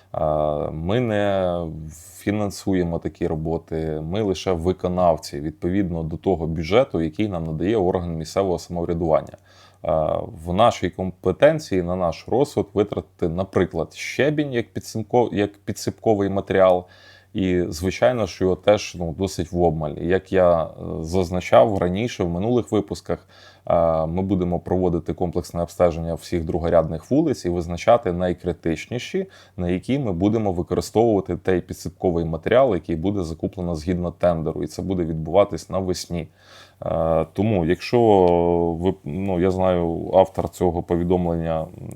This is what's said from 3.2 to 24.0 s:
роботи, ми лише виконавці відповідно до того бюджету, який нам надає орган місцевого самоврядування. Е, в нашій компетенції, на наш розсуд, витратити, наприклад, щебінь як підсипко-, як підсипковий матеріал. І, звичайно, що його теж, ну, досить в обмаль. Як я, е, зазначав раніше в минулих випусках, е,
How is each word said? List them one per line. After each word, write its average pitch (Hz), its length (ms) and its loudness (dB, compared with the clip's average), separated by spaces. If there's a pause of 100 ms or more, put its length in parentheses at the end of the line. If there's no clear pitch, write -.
роботи, 80 760 -4
ми 92 180 -4
лише 95 300 -2
виконавці 87 880 0
відповідно 87 640 -4
до 78 140 -6
того 82 300 0
бюджету, 85 540 0
який 82 280 -2
нам 85 160 -6
надає 82 320 -2
орган 90 400 0
місцевого 85 420 -2
самоврядування. 85 800 -2 (480)
Е, 82 60 -2 (540)
в 87 80 -4
нашій 104 380 2
компетенції, 95 920 0
на 87 140 -4
наш 85 320 -2
розсуд, 110 460 0
витратити, 101 540 -2
наприклад, 85 680 -2
щебінь 147 580 -2
як 117 220 -4
підсипко-, 113 600 -2
як 101 240 0
підсипковий 104 680 -2
матеріал. 95 560 4 (500)
І, 90 340 2
звичайно, 95 580 0
що - 180 -4
його 92 120 4
теж, - 420 2
ну, 85 200 -4
досить 92 340 -4
в 87 100 2
обмаль. 78 380 0
Як 90 320 -2
я, 87 320 4
е, - 40 -6 (320)
зазначав 92 800 2
раніше 95 460 -2
в 87 40 0
минулих 107 440 -2
випусках, - 560 -4 (380)
е, 82 400 2